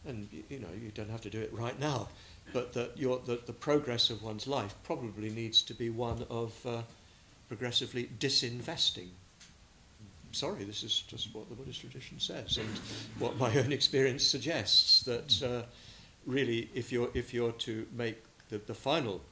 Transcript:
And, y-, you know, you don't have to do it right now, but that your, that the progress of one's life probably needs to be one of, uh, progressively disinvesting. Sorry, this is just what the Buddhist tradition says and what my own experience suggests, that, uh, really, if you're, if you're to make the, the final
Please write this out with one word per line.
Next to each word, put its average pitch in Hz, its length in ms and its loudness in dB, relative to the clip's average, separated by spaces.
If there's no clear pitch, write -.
And, 107 280 -8
y-, - 180 -10
you 139 80 -8
know, 101 100 -8
you 107 100 -8
don't 107 160 -6
have 110 140 -6
to 104 80 -8
do 110 100 -6
it 110 140 -4
right 117 240 -4
now, 139 300 0
but 123 220 -2
that 123 240 -2
your, 127 280 2
that 120 200 -2
the 120 60 -8
progress 143 580 2
of 107 140 -6
one's 107 240 -6
life 113 340 0
probably 110 480 -4
needs 110 320 2
to - 120 -8
be 117 140 0
one 117 400 0
of, 117 240 -2
uh, 117 160 -2
progressively 120 640 -2
disinvesting. 120 920 0
Sorry, 143 320 -2
this 107 180 -6
is - 240 0
just 117 260 -8
what 110 160 -10
the 120 60 -10
Buddhist - 260 -10
tradition - 380 -12
says - 380 -2
and 110 120 -2
what 120 180 0
my 120 180 6
own 127 140 6
experience 131 560 4
suggests, 131 760 6
that, - 400 2
uh, 120 200 2
really, 120 480 2
if 123 160 -4
you're, 120 240 2
if 120 180 -2
you're 120 200 2
to 113 420 -4
make 117 220 -2
the, 107 100 -4
the 107 160 -6
final 131 460 2